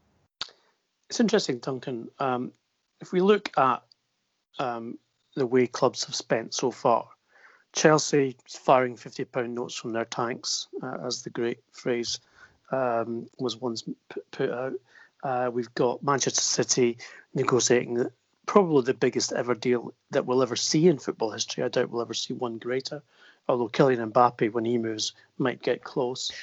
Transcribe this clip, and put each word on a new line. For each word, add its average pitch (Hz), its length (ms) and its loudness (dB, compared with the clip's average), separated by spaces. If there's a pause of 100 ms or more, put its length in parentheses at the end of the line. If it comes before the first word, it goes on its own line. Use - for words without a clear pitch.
(1120)
It's - 100 -2
interesting, 185 380 2
Duncan. 127 500 -8 (120)
Um, 127 320 -2 (480)
if - 120 -12
we 180 80 2
look 202 380 4
at, 131 240 2 (760)
um, 120 400 -6 (360)
the 139 120 0
way 123 200 4
clubs - 380 0
have 135 100 -10
spent 113 400 -4
so 127 160 0
far, 113 380 2 (640)
Chelsea 143 640 4 (120)
firing 127 480 2
fifty - 280 -12
pound 120 300 -6
notes 120 200 -6
from - 180 -8
their 113 140 -2
tanks, - 640 -6 (140)
uh, 127 220 -8
as 120 180 -6
the - 80 -12
great 120 280 -4 (140)
phrase, 120 480 -4 (500)
um, 117 560 -2 (120)
was 113 220 -4
once 117 220 -4
p-, - 380 -12 (100)
put 135 200 -4
out. 127 220 -6 (500)
Uh, 127 300 -2
we've 117 220 -6
got 127 280 0
Manchester 139 380 2
City 120 560 2 (380)
negotiating 123 600 2
the, 131 180 -2 (320)
probably 165 380 4
the 123 120 0
biggest 120 380 0
ever 123 220 0
deal 120 380 -2 (180)
that 135 140 0
we'll 127 180 2
ever 120 120 0
see 156 320 2
in 160 120 6
football - 340 -4
history. - 320 -6
I 127 40 -2
doubt - 220 -2
we'll 117 120 -4
ever 113 120 -8
see - 180 -6
one 117 260 -6
greater, 131 440 -6 (460)
although 120 200 0
Kylian 117 440 2
Mbappe, 120 400 4
when 113 120 -2
he 117 140 0
moves, 113 360 -4 (240)
might 127 240 -2
get 123 200 -2
close. - 480 -6 (120)